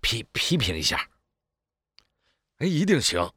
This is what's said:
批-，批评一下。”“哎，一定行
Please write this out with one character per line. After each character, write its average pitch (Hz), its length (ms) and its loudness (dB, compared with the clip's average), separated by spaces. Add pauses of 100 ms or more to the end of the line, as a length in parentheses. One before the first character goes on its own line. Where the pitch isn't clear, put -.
批-， - 220 -4 (100)
批 - 240 0
评 98 200 0
一 80 60 -4
下。 - 280 -2 (1500)
”“哎， 147 80 -2
一 170 180 2
定 185 160 4
行 87 360 0